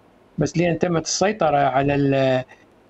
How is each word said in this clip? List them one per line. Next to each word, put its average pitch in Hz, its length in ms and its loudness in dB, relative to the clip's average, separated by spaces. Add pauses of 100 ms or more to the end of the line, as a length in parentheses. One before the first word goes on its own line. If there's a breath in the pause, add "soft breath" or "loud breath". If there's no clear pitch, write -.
(380)
بس 151 200 -2
لأن 165 200 0
تمت 165 260 -2
السيطرة 185 520 0
على 139 380 0
ال-، 135 500 0 (460 loud breath)